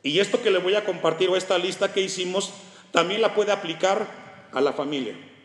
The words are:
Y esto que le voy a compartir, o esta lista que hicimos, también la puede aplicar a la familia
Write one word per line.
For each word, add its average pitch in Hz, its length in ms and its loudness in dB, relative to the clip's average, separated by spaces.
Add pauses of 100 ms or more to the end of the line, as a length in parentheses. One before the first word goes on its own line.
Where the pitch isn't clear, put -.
Y 147 160 2
esto 202 220 2
que 214 100 2
le 185 80 4
voy 180 160 2
a 202 100 0
compartir, 170 440 0
o 180 60 4
esta 185 220 0
lista 190 340 0
que 196 100 0
hicimos, 185 500 -2 (400)
también 175 300 2
la 208 140 2
puede 208 160 2
aplicar 196 1000 -4
a 127 100 0
la 139 120 2
familia 139 420 -4 (300)